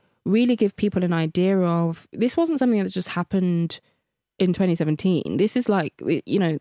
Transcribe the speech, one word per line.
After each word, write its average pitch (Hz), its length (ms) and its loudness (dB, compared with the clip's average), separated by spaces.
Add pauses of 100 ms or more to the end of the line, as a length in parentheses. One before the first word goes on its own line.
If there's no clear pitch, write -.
(240)
really 233 320 2
give 202 200 0
people 202 280 0
an 175 80 0
idea 180 480 0
of, 170 520 0
this 240 240 -2
wasn't 330 220 0
something 240 240 2
that 190 100 -4
just 180 160 -4
happened 175 720 -2 (580)
in 180 140 2
twenty 180 220 2
seventeen. 156 600 0
This 208 200 0
is 247 120 -2
like, 190 240 0 (340)
you 117 120 0
know, 165 220 0